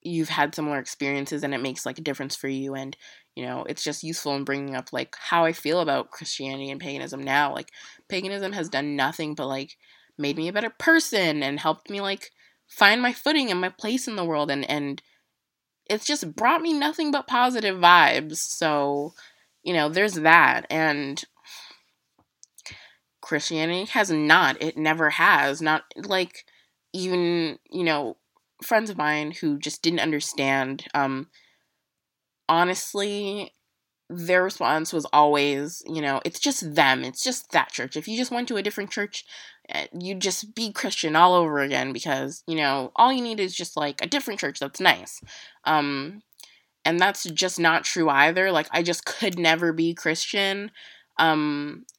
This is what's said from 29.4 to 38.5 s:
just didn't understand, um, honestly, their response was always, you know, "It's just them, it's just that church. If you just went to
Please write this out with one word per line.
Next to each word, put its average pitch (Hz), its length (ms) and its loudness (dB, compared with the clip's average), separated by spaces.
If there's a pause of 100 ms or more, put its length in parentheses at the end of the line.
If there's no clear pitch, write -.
just - 220 -8
didn't 165 180 0
understand, 135 920 -2
um, 135 340 -2 (1200)
honestly, 196 1040 -2 (560)
their 180 340 2
response 156 500 -2
was 156 180 -2
always, 147 760 4
you 160 160 -6
know, 139 220 -2
"It's - 160 -8
just 180 360 -2
them, 131 280 4
it's 131 200 -8
just - 280 -6
that 147 200 2
church. - 260 -8
If - 100 -8
you 120 100 -6
just 247 140 -2
went 240 160 -4
to 240 80 -4